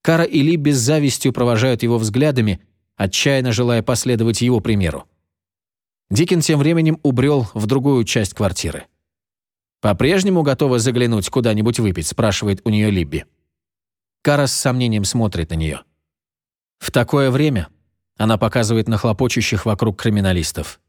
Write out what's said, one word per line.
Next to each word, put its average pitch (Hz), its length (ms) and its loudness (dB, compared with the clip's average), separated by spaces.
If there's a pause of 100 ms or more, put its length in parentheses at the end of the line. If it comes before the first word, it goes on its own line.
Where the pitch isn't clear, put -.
Кара 165 220 2
и 135 180 0
Ли 156 140 2
без 143 220 0
завистью 139 560 0
провожают 123 500 0
его 117 140 0
взглядами, 110 640 0 (340)
отчаянно 127 560 0
желая 117 320 0
последовать 117 580 0
его 123 180 2
примеру. 92 480 -2 (1000)
Дикин 165 320 2
тем 156 160 0
временем 160 460 2
убрел 131 500 2
в 104 140 -4
другую 131 380 2
часть 107 280 -2
квартиры. 87 540 -4 (920)
«По-прежнему 175 640 2
готова 135 380 2
заглянуть 117 500 0
куда-нибудь 113 500 0
выпить?» 90 280 -2
спрашивает 101 580 -2
у 113 40 0
нее 107 200 2
Либби. 80 360 -2 (960)
Кара 147 240 2
с - 60 -4
сомнением 123 520 -2
смотрит 98 460 -2
на - 20 -4
нее. 80 280 -4 (1000)
«В - 120 -8
такое 135 380 2
время», 131 380 0 (500)
она 107 220 0
показывает 113 480 0
на 113 100 0
хлопочущих 113 680 -2
вокруг 107 340 -2
криминалистов 95 880 -2